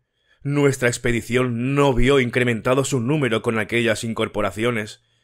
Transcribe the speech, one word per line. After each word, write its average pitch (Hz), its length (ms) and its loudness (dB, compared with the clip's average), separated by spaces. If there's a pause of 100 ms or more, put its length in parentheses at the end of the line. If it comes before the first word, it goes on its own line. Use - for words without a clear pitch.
(420)
nuestra 139 460 2
expedición 120 840 -2
no 143 200 4
vio 131 260 4
incrementado 123 640 0
su 131 160 -2
número 120 400 0
con 113 180 -2
aquellas 113 460 0
incorporaciones, 107 1000 -4 (220)